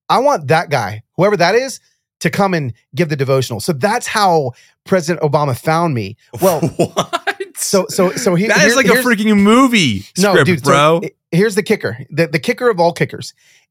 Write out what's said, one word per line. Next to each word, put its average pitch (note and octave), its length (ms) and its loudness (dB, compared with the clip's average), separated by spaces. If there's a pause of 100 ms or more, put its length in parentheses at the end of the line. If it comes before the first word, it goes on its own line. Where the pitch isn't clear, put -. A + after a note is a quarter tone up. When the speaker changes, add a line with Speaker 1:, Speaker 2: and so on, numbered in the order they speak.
Speaker 1:
"I F3+ 100 2
want B3 280 0
that D#3+ 220 0
guy, A2 340 -4 (120)
whoever G3 220 2
that E3+ 180 2
is, B3+ 240 -2 (400)
to F3+ 100 -2
come F#3+ 240 0
and C#3+ 200 -4 (200)
give D#3 160 -2
the D3+ 60 -4
devotional." C3 460 -2
So - 120 -2
that's G3+ 340 -2
how E3+ 440 2 (320)
President E3+ 400 -2
Obama D3 340 0
found D#3+ 360 0
me. A2 240 -6 (240)
Well, F3 180 2
Speaker 2:
<laughs> - 180 -2
What? F4 800 -4
Speaker 1:
so, F#3 320 -2
so, F#3+ 220 0
so F#3 240 -2
he-, F#3+ 120 0
Speaker 2:
That G#3+ 100 2
is D4 60 4
Speaker 1:
here-, B3 120 2
Speaker 2:
like C4+ 120 2
a G3 60 4
Speaker 1:
here's B3 120 0
Speaker 2:
freaking G#3+ 340 2
movie G#3 640 4 (120)
Speaker 1:
No, G3 160 2
Speaker 2:
script, D#3 140 4
Speaker 1:
dude, D3+ 180 -2
so C#3 60 2
Speaker 2:
bro. D3+ 300 4
Speaker 1:
he-, A3+ 100 -8 (200)
here's G3 240 0
the G#3+ 80 0
kicker. C3 360 -4 (100)
The, E3 180 0
the D#3 120 -4
kicker B3 300 -2
of G3 100 0
all E3+ 140 2
kickers - 400 -8 (380)